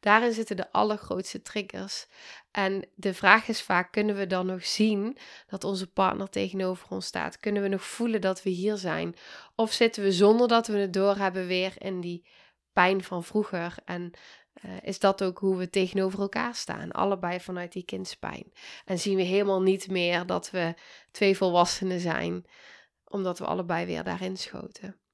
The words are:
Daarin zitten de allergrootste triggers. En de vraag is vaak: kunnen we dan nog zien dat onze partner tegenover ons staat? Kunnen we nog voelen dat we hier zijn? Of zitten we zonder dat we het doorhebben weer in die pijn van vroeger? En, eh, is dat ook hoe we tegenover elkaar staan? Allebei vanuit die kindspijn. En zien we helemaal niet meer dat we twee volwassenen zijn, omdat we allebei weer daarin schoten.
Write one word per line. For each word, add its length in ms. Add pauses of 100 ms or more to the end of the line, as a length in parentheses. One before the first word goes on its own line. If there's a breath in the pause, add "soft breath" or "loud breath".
Daarin 320
zitten 240
de 160
allergrootste 680
triggers. 640 (440 loud breath)
En 440
de 200
vraag 340
is 140
vaak: 300
kunnen 240
we 100
dan 200
nog 200
zien 520 (280 loud breath)
dat 180
onze 260
partner 380
tegenover 640
ons 160
staat? 320
Kunnen 240
we 60
nog 160
voelen 360
dat 220
we 80
hier 260
zijn? 400 (380 loud breath)
Of 180
zitten 300
we 100
zonder 360
dat 180
we 120
het 140
doorhebben 540
weer 320
in 220
die 260 (500 soft breath)
pijn 260
van 220
vroeger? 500 (100)
En, 260 (420 loud breath)
eh, 180 (120)
is 160
dat 240
ook 160
hoe 180
we 140
tegenover 500
elkaar 340
staan? 380
Allebei 480
vanuit 320
die 120
kindspijn. 680 (320 loud breath)
En 140
zien 180
we 60
helemaal 400
niet 280
meer 360
dat 240
we 240 (360 loud breath)
twee 260
volwassenen 640
zijn, 440 (640 loud breath)
omdat 300
we 60
allebei 420
weer 180
daarin 320
schoten. 640 (140)